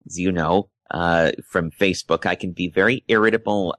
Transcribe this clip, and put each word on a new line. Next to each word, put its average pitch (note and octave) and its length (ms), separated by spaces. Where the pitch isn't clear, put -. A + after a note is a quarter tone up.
as F2+ 140
you F2+ 120
know, F2 380
uh, E2+ 400
from E2 220
Facebook. F2 540
I F2+ 100
can F#2 160
be F2+ 180
very G2 380
irritable, G#2+ 720